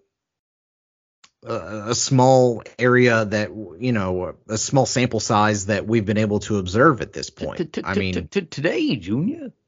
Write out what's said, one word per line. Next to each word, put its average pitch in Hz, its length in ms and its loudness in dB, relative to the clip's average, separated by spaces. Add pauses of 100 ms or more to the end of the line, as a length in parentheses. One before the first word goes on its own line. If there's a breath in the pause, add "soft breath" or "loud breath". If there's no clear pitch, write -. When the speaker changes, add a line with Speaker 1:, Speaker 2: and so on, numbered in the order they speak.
(1400)
Speaker 1:
a, 107 460 -6
a 123 40 0
small 127 680 4 (160)
area 123 460 4
that, 101 260 -2 (300)
you 123 120 -2
know, 92 440 -2 (120)
a 110 80 -4
small 131 300 2
sample 123 340 0
size 104 460 0
that 98 200 -2
we've 107 200 0
been 107 120 0
able 104 220 0
to 104 180 -4
observe 107 420 2
at 71 120 -10
this - 180 -10
point. - 280 -12
Speaker 2:
T-, 175 80 -4
t-, - 180 -10
Speaker 1:
I 190 100 -4
Speaker 2:
t-, 196 60 -2
Speaker 1:
mean, 185 140 -2
Speaker 2:
t-, 175 80 -4
t-today, 196 760 -4
Junior. 170 560 -4 (160)